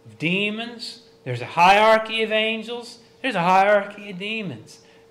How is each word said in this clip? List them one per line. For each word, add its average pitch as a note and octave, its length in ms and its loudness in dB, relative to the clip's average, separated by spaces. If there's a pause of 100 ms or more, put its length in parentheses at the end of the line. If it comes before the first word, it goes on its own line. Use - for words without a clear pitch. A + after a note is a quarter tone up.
of - 140 -20
demons. G#3 840 -6 (220)
There's B2 160 -8
a A#2+ 60 -10
hierarchy A3 760 4
of G#3+ 100 -2
angels. A3 680 -4 (240)
There's B3 140 -4
a E3+ 60 0
hierarchy G3+ 680 2
of F3+ 80 -12
demons. G3+ 640 -10 (300)